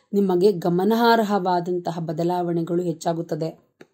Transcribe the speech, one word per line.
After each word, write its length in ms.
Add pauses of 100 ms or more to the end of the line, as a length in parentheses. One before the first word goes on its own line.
(120)
ನಿಮಗೆ 400
ಗಮನಾರ್ಹವಾದಂತಹ 1500
ಬದಲಾವಣೆಗಳು 840
ಹೆಚ್ಚಾಗುತ್ತದೆ. 840 (260)